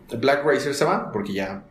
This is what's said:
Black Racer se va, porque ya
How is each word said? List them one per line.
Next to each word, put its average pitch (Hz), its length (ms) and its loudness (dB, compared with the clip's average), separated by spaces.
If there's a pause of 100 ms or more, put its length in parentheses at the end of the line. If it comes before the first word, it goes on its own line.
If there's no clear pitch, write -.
(180)
Black 139 280 2
Racer 139 280 2
se 156 120 2
va, 202 260 0
porque 101 220 -4
ya 98 380 -6